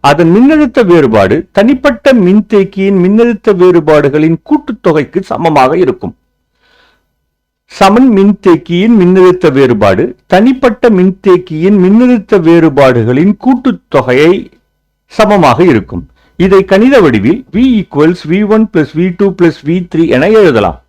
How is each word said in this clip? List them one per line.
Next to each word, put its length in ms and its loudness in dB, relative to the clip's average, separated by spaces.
அதன் 260 2
மின்னழுத்த 460 0
வேறுபாடு 460 2
தனிப்பட்ட 560 0
மின்தேக்கியின் 760 -2
மின்னழுத்த 560 0
வேறுபாடுகளின் 760 0
கூட்டுத்தொகைக்கு 720 -4
சமமாக 420 -2
இருக்கும். 300 -6
சமன் 300 2
மின்தேக்கியின் 840 0
மின்னழுத்த 560 2
வேறுபாடு 500 0
தனிப்பட்ட 640 0
மின்தேக்கியின் 880 0
மின்னழுத்த 640 0
வேறுபாடுகளின் 880 0
கூட்டுத்தொகையை 840 -2
சமமாக 400 0
இருக்கும். 320 -6
இதை 240 2
கணித 240 2
வடிவில் 360 -2
V 100 0
equals 500 -2
V 140 0
one 160 2
plus 160 -2
V 180 -2
two 220 -2
plus 260 0
V 160 -4
three 240 -2
என 80 0
எழுதலாம். 380 0